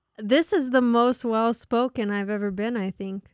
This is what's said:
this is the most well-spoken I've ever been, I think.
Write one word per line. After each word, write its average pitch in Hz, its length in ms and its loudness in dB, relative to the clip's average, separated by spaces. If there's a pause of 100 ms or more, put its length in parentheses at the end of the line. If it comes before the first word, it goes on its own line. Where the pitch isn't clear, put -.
(180)
this 240 360 2
is 285 160 2
the 254 120 4
most 240 440 2
well-spoken 233 880 -2
I've 202 180 -4
ever 208 220 -4
been, 214 260 -4
I 190 140 -4
think. 196 320 -10 (100)